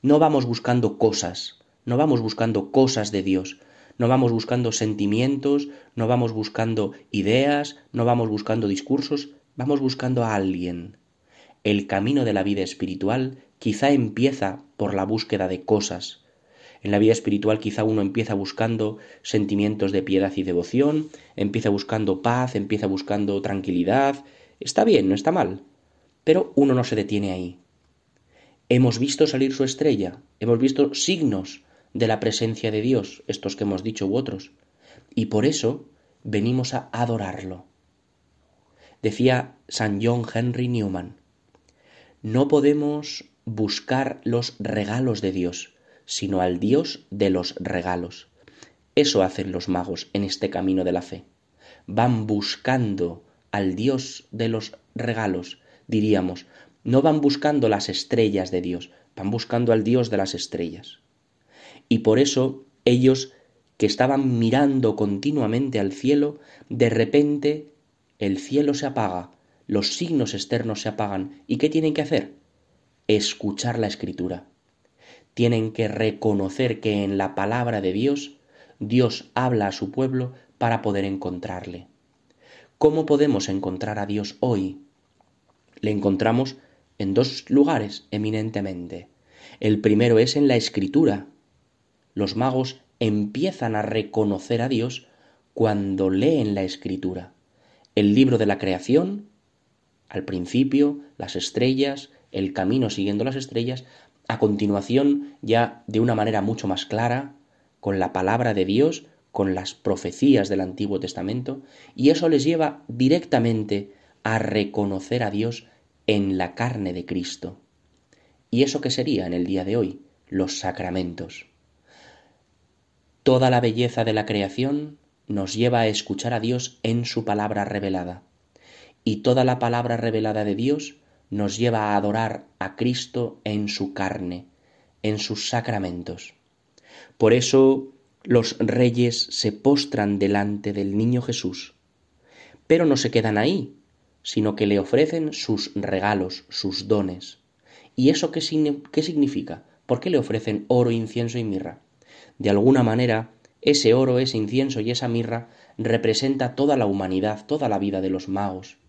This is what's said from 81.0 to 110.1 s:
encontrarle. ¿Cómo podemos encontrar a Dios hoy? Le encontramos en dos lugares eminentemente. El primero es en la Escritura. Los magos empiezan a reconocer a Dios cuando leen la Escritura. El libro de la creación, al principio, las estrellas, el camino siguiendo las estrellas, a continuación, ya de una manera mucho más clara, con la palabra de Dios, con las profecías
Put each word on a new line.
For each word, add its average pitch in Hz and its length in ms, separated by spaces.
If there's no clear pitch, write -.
encontrarle. 92 800
¿Cómo 151 280
podemos 143 440
encontrar 95 500
a 101 60
Dios 104 340
hoy? 98 420
Le 107 120
encontramos 110 640
en 98 160
dos 131 360
lugares 135 600
eminentemente. 104 1000
El 107 220
primero 110 380
es 123 160
en 143 120
la 123 80
Escritura. 139 720
Los 101 220
magos 127 460
empiezan 110 760
a 107 60
reconocer 104 800
a 127 80
Dios 123 380
cuando 98 560
leen 107 460
la 98 80
Escritura. 92 680
El 104 200
libro 127 220
de 107 80
la 98 120
creación, 151 720
al 95 160
principio, 135 760
las - 180
estrellas, 131 760
el 95 220
camino 107 360
siguiendo 101 340
las 135 120
estrellas, 127 500
a 113 120
continuación, 107 1040
ya 117 460
de 107 120
una 117 160
manera 107 260
mucho 107 260
más 95 180
clara, 120 500
con 98 200
la 92 140
palabra 107 400
de 95 120
Dios, 127 400
con 98 240
las 92 180
profecías 101 720